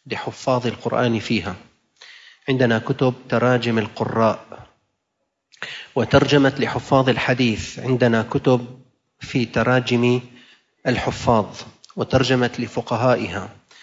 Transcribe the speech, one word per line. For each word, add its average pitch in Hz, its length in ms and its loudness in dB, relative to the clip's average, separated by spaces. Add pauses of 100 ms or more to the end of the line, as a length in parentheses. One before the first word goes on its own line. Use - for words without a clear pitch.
لحفاظ 123 600 -4
القرآن 117 520 -2
فيها، 95 360 -4 (920)
عندنا 127 300 2
كتب 127 340 0 (160)
تراجم 120 480 2
القراء، - 880 -2 (1300)
وترجمت 135 640 4
لحفاظ 131 500 2
الحديث، 117 680 0
عندنا 120 420 2
كتب 123 440 0 (540)
في 123 260 -2
تراجم 123 760 2 (680)
الحفاظ، 117 580 0 (500)
وترجمت 127 640 0
لفقهائها، 110 880 -2 (340)